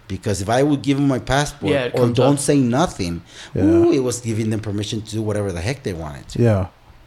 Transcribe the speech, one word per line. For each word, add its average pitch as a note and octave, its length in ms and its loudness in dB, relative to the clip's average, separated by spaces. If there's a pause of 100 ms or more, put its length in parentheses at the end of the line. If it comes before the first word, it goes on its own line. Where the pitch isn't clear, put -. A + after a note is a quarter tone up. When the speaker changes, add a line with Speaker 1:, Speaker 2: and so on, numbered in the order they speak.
Speaker 1:
Because F#2+ 340 -4
if F#2+ 80 -6
I B2 140 4
would C#3+ 180 2
give C3+ 160 0
him C#3+ 120 2
my C3 100 2
passport C#3 540 -2
Speaker 2:
Yeah, C#3 160 0
it - 60 -8
Speaker 1:
or C3 120 -2
Speaker 2:
comes A#2+ 100 0
Speaker 1:
don't C3 180 4
Speaker 2:
up. C#3 40 0 (100)
Speaker 1:
say D3 100 4
nothing, A#2 640 0 (340)
Speaker 3:
Yeah. F#2 100 0
Speaker 1:
ooh, E3+ 280 6
it C#3 100 2
was A#2+ 200 -4
giving A2+ 260 -2
them G#2+ 120 -2
permission G#2 420 -6
to - 140 -14
do A2+ 40 -2
whatever G2+ 320 -2
the E2+ 80 -6
heck A#2+ 220 -6
they G2+ 100 -6
wanted D2+ 360 -10
to. - 140 -2
Speaker 3:
Yeah. G2+ 240 4 (400)